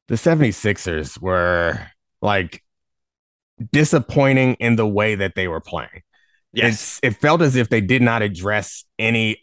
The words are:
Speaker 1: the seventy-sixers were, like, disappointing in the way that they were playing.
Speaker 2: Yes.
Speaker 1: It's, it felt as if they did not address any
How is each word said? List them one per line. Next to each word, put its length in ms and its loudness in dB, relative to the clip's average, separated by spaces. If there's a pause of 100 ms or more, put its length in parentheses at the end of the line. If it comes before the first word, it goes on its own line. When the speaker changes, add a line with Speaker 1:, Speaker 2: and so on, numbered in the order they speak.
Speaker 1:
the 100 -2
seventy-sixers 1000 0
were, 600 0 (420)
like, 420 -2 (1080)
disappointing 840 4
in 200 0
the 120 2
way 280 0
that 180 -4
they 140 -2
were 140 -6
playing. 420 -12 (500)
Speaker 2:
Yes. 480 -2
Speaker 1:
It's, 140 0
it 40 -20
felt 220 2
as 140 2
if 140 0
they 120 2
did 200 2
not 200 2
address 640 -4 (140)
any 440 0